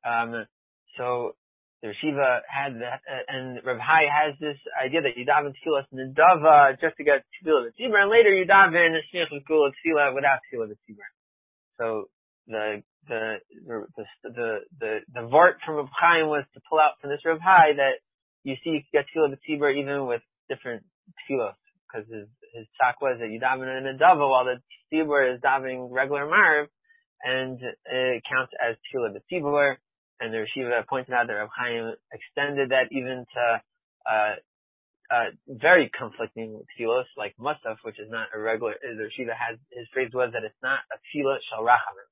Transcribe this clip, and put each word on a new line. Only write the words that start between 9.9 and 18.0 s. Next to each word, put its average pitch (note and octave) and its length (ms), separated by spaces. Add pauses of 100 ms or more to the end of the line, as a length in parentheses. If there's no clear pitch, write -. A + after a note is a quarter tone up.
without C#3 260 (100)
Tefillah A2+ 160
B'Tzibur. G#2 400 (720)
So A2+ 260 (440)
the, G#2+ 340 (240)
the, A2 300 (280)
the, A2+ 220 (100)
the, G#2+ 80 (200)
the, A#2 340 (220)
the, A2 180 (160)
the A#2 140
vort E3 360
from D#3 120
Rav C3+ 180
Chaim E3+ 320
was D3 180 (100)
to - 140
pull D#3 120
out D3+ 200
from C#3+ 100
this C#3+ 140
Rav E3 160
Hai E3+ 360
that C3+ 260 (400)